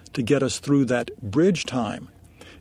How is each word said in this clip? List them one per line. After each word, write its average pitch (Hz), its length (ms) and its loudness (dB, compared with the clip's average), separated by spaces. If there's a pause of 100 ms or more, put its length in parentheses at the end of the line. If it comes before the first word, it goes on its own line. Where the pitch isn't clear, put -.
(140)
to - 80 -2
get 135 220 2
us 123 160 -2
through 139 260 2
that 120 240 0 (100)
bridge 151 440 2
time." - 460 -6 (520)